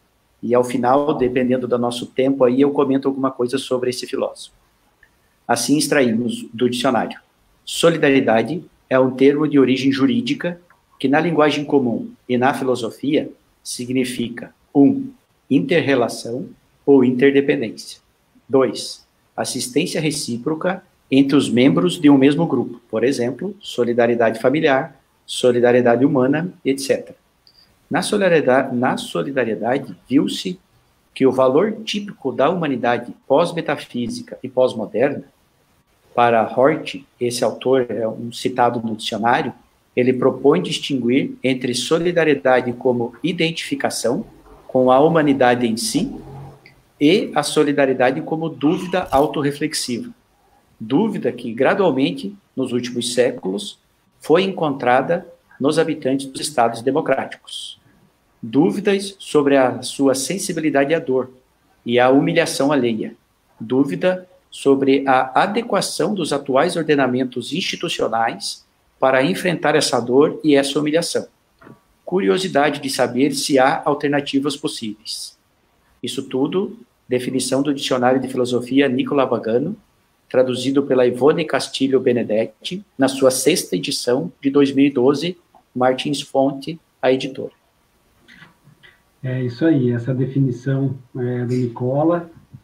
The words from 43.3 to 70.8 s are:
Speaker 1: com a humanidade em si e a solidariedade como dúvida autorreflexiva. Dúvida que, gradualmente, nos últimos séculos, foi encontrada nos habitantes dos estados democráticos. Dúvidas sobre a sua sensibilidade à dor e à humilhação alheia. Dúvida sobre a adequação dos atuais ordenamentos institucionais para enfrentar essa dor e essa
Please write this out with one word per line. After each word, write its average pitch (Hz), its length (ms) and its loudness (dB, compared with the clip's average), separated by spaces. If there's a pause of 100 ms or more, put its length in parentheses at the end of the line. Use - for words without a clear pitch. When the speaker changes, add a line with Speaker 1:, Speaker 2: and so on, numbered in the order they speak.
Speaker 1:
com 127 240 4
a 131 80 6
humanidade 139 640 4
em 110 120 -2
si 143 340 -4 (880)
e 190 340 2
a 151 80 0
solidariedade 139 800 2
como 160 280 -6
dúvida 180 600 -2
autorreflexiva. 143 1000 -2 (680)
Dúvida 147 520 -2
que, 117 220 -10
gradualmente, 147 840 0 (200)
nos 127 180 -4
últimos 123 400 -4
séculos, - 680 -2 (400)
foi 175 240 2
encontrada 151 800 0 (340)
nos 151 200 2
habitantes 139 460 -2
dos - 160 -12
estados 117 400 0
democráticos. - 1000 -4 (600)
Dúvidas 196 800 0
sobre 139 360 2
a 123 260 2
sua 135 340 0
sensibilidade 156 800 -2
à 165 60 0
dor 131 320 -4 (540)
e 120 140 2
à 127 100 6
humilhação 156 640 2
alheia. 120 440 -2 (440)
Dúvida 175 680 -2 (220)
sobre 139 580 2
a 131 360 2
adequação 202 680 -2
dos 170 200 -4
atuais 139 420 0
ordenamentos 131 800 -2
institucionais - 1120 -4 (340)
para 131 240 4
enfrentar 165 520 0
essa 139 240 0
dor 131 440 2
e 151 120 4
essa 139 240 0